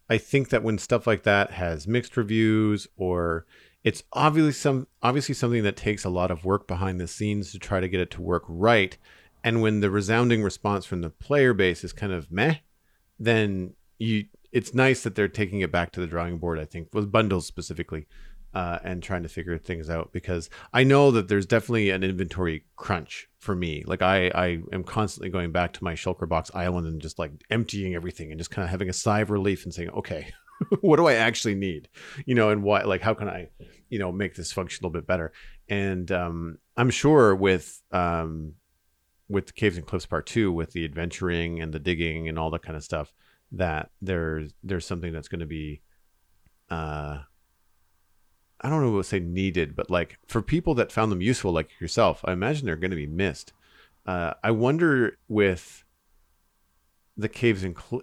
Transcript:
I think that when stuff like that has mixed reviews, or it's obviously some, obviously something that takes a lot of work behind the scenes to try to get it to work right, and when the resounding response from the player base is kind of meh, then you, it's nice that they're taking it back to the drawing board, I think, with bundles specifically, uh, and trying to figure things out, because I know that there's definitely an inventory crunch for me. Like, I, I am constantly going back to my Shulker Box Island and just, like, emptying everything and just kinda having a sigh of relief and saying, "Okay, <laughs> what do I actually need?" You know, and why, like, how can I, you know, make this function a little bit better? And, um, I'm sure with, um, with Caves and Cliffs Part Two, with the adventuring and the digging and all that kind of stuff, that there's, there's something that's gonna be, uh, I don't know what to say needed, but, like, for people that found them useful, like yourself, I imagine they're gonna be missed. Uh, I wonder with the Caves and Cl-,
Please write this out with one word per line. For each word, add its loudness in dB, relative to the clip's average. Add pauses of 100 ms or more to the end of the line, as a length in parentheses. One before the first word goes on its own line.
I 4
think 0
that 4
when 2
stuff 0
like 2
that 4
has -4
mixed 0
reviews, 2 (100)
or 0 (360)
it's 0 (100)
obviously 4
some, 0 (140)
obviously 0
something 0
that 0
takes -4
a -2
lot 0
of -4
work 0
behind -2
the -6
scenes -4
to -14
try -2
to 0
get 0
it -2
to -10
work 0
right, 4 (480)
and 2
when 4
the 4
resounding 4
response -2
from -4
the -4
player 2
base 2
is -10
kind -6
of -8
meh, 2 (640)
then 0 (240)
you, -2 (260)
it's -2
nice 4
that -4
they're 2
taking -2
it -2
back 0
to -8
the -4
drawing -4
board, -4
I -8
think, -12
with -2
bundles 2
specifically, -10 (480)
uh, -4
and -8
trying -6
to -8
figure -6
things -8
out, -4
because -6 (240)
I 6
know 8
that 2
there's 4
definitely 2
an 0
inventory -2 (140)
crunch -6 (100)
for -6
me. -2
Like, -2
I, 4
I 0 (120)
am -4
constantly -4
going -2
back 0
to -12
my -2
Shulker -4
Box -2
Island -2
and -6
just, -12
like, -4 (200)
emptying -2
everything -8
and -10
just -8
kinda -4
having -2
a -4
sigh 2
of 0
relief 0
and -10
saying, -6
"Okay, -8 (240)
<laughs> -2
what 8
do 6
I 8
actually 2
need?" -4 (360)
You 0
know, 6
and 4
why, 4
like, 0
how 2
can -4
I, -8 (400)
you -4
know, -2
make -4
this -10
function -6
a 0
little -4
bit -12
better? 0 (340)
And, -2
um, -4 (200)
I'm 4
sure 6
with, 2 (100)
um, -2 (720)
with -4
Caves 2
and -10
Cliffs -6
Part -4
Two, 2
with -4
the -6
adventuring -4
and -8
the -6
digging -2
and -6
all -2
that -4
kind -10
of -12
stuff, -6 (400)
that -4 (120)
there's, -4 (100)
there's -4
something -6
that's -10
gonna -8
be, -10 (880)
uh, -6 (1400)
I -4
don't 2
know 2
what 2
to -
say -2
needed, -2
but, -4
like, -2 (100)
for -2
people 0
that 0
found 2
them 0
useful, 2
like 0 (100)
yourself, 2
I 0
imagine -2
they're -2
gonna -2
be -4
missed. -4 (540)
Uh, -2 (100)
I 2
wonder 2 (100)
with 0 (1300)
the -4
Caves 0
and -6
Cl-, -8